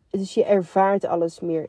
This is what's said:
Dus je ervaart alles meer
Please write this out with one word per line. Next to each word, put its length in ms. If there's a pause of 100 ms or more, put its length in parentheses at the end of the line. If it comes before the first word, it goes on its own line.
Dus 240
je 120
ervaart 600
alles 340
meer 300